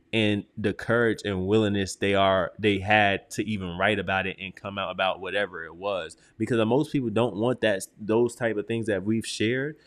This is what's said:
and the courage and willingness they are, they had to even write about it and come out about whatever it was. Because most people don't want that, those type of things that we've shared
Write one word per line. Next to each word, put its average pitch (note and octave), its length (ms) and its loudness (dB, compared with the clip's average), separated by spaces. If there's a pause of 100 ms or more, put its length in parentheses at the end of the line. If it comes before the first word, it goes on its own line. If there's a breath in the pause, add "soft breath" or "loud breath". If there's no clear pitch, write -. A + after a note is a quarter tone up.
(120)
and G#2 320 2 (140)
the G#2 140 0
courage A#2 520 0
and F#2+ 220 -2
willingness G2+ 480 2
they G2 200 0
are, F#2+ 440 4
they G2+ 220 2
had G2+ 500 2
to G#2+ 180 -4
even F#2 300 -6
write G2 220 2
about F#2+ 260 -2
it F#2 140 -6
and F#2+ 160 -12
come G2+ 200 -12
out F#2+ 140 -4
about F2+ 300 -2
whatever F#2 440 -4
it D#2+ 120 -16
was. F2+ 400 -6 (200 soft breath)
Because A2+ 300 0
most C3+ 240 2
people B2+ 200 -2
don't G#2+ 260 0
want A#2 240 0
that, G2+ 260 0 (100)
those A2+ 380 2
type A2+ 220 -2
of G#2 100 -2
things A2+ 220 -2
that F#2+ 160 -2
we've A2 200 0
shared C3 520 -4 (100)